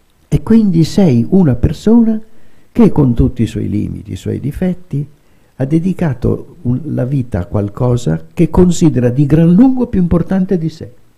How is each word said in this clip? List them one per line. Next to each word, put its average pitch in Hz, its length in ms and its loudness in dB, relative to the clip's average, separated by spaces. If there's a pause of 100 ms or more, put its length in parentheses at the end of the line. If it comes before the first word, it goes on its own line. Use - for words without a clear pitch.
(280)
E 151 140 -2
quindi 202 420 2
sei 139 460 2
una 180 240 4
persona 220 680 2 (520)
che 214 200 4
con 135 220 2
tutti 123 300 0
i 104 40 0
suoi 104 220 -6
limiti, 95 440 -6
i - 20 -8
suoi 101 240 -8
difetti, 147 680 -6 (500)
ha 131 80 -4
dedicato 143 1000 -2
un, 123 220 -2
la 127 200 -4
vita 123 360 -4
a - 40 -10
qualcosa 123 880 -4
che 165 160 0
considera 156 600 2
di 139 180 0
gran 165 260 4
lungo 254 320 4
più 214 160 -2
importante 180 560 0
di 160 120 -4
sé, - 220 -14 (260)